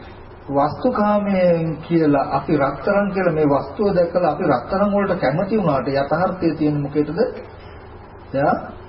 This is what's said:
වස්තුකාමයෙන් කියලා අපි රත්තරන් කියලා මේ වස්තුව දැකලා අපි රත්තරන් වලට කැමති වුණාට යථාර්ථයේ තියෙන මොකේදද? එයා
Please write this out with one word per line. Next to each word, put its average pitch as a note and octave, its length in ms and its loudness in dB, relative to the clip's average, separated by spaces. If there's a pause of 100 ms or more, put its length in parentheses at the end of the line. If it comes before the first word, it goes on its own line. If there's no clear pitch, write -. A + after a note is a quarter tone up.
(460)
වස්තුකාමයෙන් F3+ 1300 2
කියලා D3 500 2
අපි C#3 280 -2
රත්තරන් G3 560 0
කියලා F3+ 220 0
මේ D3+ 140 2
වස්තුව - 440 0
දැකලා E3+ 400 2
අපි E3+ 140 -2
රත්තරන් F#3+ 460 2
වලට F#3+ 280 0
කැමති G3 380 0
වුණාට C#3+ 320 0
යථාර්ථයේ D#3 680 0
තියෙන D3+ 220 0
මොකේදද? D3 420 -2 (1080)
එයා C#3+ 260 2 (340)